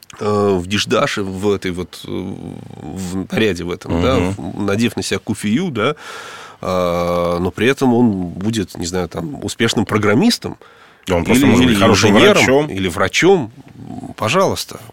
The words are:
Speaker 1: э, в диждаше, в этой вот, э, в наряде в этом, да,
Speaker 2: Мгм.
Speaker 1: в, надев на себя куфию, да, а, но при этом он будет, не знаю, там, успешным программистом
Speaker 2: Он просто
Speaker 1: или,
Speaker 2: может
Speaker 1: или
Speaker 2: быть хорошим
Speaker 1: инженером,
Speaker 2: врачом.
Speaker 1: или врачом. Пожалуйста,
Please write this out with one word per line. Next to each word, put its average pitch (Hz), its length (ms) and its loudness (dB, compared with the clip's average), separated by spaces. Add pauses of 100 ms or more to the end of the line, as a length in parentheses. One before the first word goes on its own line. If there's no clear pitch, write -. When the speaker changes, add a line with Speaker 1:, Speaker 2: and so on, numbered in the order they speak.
(200)
Speaker 1:
э, 104 400 2
в 87 80 -6
диждаше, 107 560 0
в 95 280 -2
этой 95 200 -2
вот, 87 340 -10
э, - 20 -14
в 95 1200 -10
наряде 98 320 0
в 85 80 -6
этом, 85 300 -4
да, 127 140 2
Speaker 2:
Мгм. 90 220 0
Speaker 1:
в, 95 260 -6
надев 101 320 0
на 95 80 -4
себя 98 160 -2
куфию, 117 520 -2
да, 123 240 0 (640)
а, 87 800 0
но 90 120 -2
при 104 160 0
этом 135 260 2
он 120 180 4 (180)
будет, 98 480 -4
не 87 80 -6
знаю, 87 240 -4
там, - 340 -8
успешным 113 420 0
программистом 107 720 0 (540)
Speaker 2:
Он 85 140 2
просто 117 180 4
Speaker 1:
или, - 80 6
Speaker 2:
может 123 140 6
Speaker 1:
или 127 80 4
Speaker 2:
быть 104 60 2
хорошим 104 320 6
Speaker 1:
инженером, 180 240 6
Speaker 2:
врачом. 143 340 4
Speaker 1:
или 95 180 -4
врачом. 110 640 2 (640)
Пожалуйста, 127 640 -2 (140)